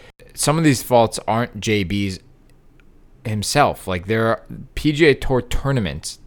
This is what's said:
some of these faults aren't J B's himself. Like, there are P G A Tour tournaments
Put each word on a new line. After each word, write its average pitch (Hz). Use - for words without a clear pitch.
some 151
of 165
these 143
faults 117
aren't 113
J 104
B's 95
himself. 107
Like, 90
there 113
are -
P 151
G 151
A 139
Tour 127
tournaments 107